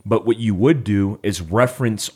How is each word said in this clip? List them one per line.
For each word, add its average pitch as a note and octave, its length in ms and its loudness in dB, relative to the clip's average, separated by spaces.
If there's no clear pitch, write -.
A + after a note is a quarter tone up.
But G2+ 200 0
what A2+ 140 2
you A2 160 0
would B2 300 2
do G2+ 380 0
is F#2+ 180 -2
reference A2 760 -2